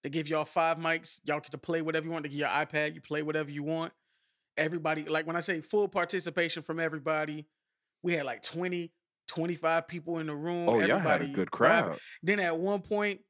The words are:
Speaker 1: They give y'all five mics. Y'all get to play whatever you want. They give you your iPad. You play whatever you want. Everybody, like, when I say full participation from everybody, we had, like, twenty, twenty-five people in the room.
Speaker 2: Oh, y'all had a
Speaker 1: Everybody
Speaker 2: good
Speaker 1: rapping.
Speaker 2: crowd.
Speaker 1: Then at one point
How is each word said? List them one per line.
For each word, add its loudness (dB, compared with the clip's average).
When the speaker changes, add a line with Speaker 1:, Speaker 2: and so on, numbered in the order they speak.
Speaker 1:
They -4
give -2
y'all 2
five 2
mics. -2
Y'all 0
get -16
to -10
play -2
whatever -2
you -4
want. -4
They -8
give -6
you 0
your 2
iPad. 0
You -14
play -4
whatever -2
you -6
want. -4
Everybody, 0
like, 0
when -2
I 2
say -2
full 2
participation 0
from -4
everybody, -2
we 2
had, 0
like, -6
twenty, -4
twenty-five 0
people -4
in -2
the -4
room. 0
Speaker 2:
Oh, 6
y'all 4
had 4
a -2
Speaker 1:
Everybody -4
Speaker 2:
good -2
Speaker 1:
rapping. 6
Speaker 2:
crowd. -6
Speaker 1:
Then 2
at 2
one 0
point 0